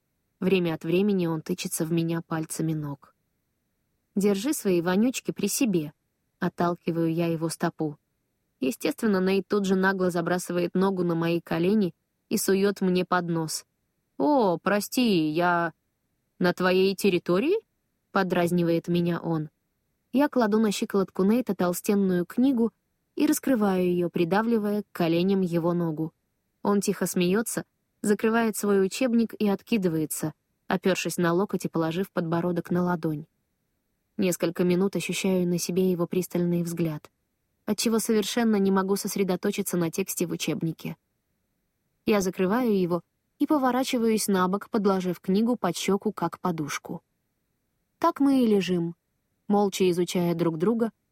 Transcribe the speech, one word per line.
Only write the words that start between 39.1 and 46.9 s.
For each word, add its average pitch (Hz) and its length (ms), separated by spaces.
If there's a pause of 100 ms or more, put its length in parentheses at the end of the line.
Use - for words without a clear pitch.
на 165 140
тексте - 340
в 165 60
учебнике. 160 640 (1080)
Я 208 140
закрываю 196 580
его 175 240 (380)
и 285 80
поворачиваюсь 247 800
на 185 200
бок, 202 220
подложив 190 500
книгу 220 360
под 175 220
щеку, 202 340
как - 280
подушку. 160 600 (1000)